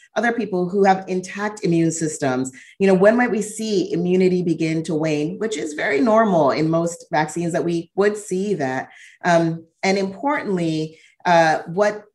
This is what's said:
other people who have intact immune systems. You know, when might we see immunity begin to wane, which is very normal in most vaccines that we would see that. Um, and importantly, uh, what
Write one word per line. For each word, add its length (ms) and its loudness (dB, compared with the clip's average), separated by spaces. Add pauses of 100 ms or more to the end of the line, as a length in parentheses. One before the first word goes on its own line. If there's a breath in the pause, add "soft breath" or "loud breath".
(140 loud breath)
other 180 0
people 360 -2
who 160 2
have 240 4
intact 560 -6
immune 260 2
systems. 640 -4 (260 loud breath)
You 80 2
know, 80 6
when 220 6
might 160 0
we 100 -2
see 500 -4
immunity 520 2
begin 400 -2
to 100 -4
wane, 440 -2
which 180 -4
is 180 -8
very 260 -2
normal 520 4
in 180 0
most 400 -2
vaccines 440 -2
that 100 -2
we 320 -4
would 200 2
see 380 -4
that. 360 -4 (340 loud breath)
Um, 420 2 (160)
and 160 0
importantly, 1000 -4 (240 soft breath)
uh, 420 4
what 380 -2 (100)